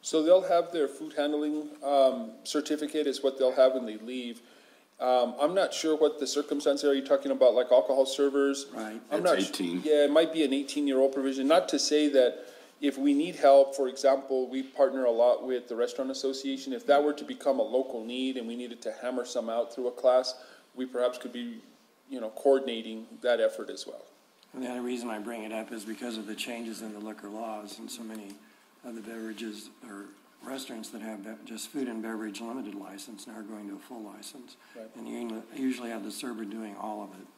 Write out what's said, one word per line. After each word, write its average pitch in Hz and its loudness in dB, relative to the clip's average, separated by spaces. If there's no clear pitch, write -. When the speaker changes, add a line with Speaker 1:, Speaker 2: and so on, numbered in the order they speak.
Speaker 1:
So 160 0
they'll 180 6
have 170 2
their 151 0
food 156 -10
handling, 151 -2
um, 131 4
certificate 151 -2
is 131 -2
what 131 2
they'll 127 4
have 131 8
when 123 -2
they 110 -8
leave. 120 -10
Um, 123 4
I'm 160 2
not 190 2
sure 156 2
what 151 2
the 135 -2
circumstances 143 0
are. 143 6
Are 139 4
you 135 -2
talking 139 2
about, 131 6
like, 123 4
alcohol 131 6
servers? 139 2
Speaker 2:
Right. 110 -10
Speaker 1:
I'm - 0
Speaker 3:
That's - -4
Speaker 1:
not 170 4
su- - 0
Speaker 3:
eighteen. 87 -4
Speaker 1:
Yeah, 147 6
it 143 4
might 160 6
be 160 2
an 131 2
eighteen-year-old 139 2
provision. 135 0
Not 175 6
to 156 0
say 151 2
that 127 4
if 139 0
we 139 4
need 160 0
help, 139 8
for 135 0
example, 135 2
we 131 -6
partner 131 2
a 120 4
lot 117 4
with 123 -2
the 117 -6
Restaurant 120 -2
Association. 135 -4
If 117 -8
that 147 6
were 147 2
to 147 -6
become 135 -2
a 113 2
local 120 0
need 127 -4
and 113 -8
we 117 -8
needed 120 -10
to 110 -6
hammer 123 -4
some 113 -4
out 117 -2
through 123 -4
a 123 -2
class, 127 4
we 127 -6
perhaps 123 0
could 113 -10
be, 120 -10
you 131 -8
know, 110 -6
coordinating 113 0
that 120 2
effort 110 0
as - -12
well. - -16
Speaker 2:
And 131 -8
the 123 -6
only 123 -6
reason 120 -6
I 107 -6
bring 110 -10
it 110 -10
up 110 -8
is 110 -10
because 110 -8
of 107 -8
the 107 -8
changes 113 -8
in 107 -10
the 104 -12
liquor 107 -12
laws, 107 -10
and 113 -14
so - -12
many 107 -12
of 117 -14
the 113 -12
beverages 110 -10
or 101 -14
restaurants 127 -12
that 110 -12
have 107 -10
be-, 110 -12
just 113 -12
food 135 -4
and 110 -8
beverage 110 -8
limited 113 -10
license 98 -14
now 110 -14
are 107 -12
going 104 -12
to 101 -12
a - -16
full 113 -16
license. 107 -16
Speaker 1:
Right. 113 -14
Speaker 2:
And 113 -12
you 113 -8
usually 123 -2
have 110 -8
the 107 -8
server 110 -8
doing 110 -10
all 104 -8
of 95 -12
it. 95 -20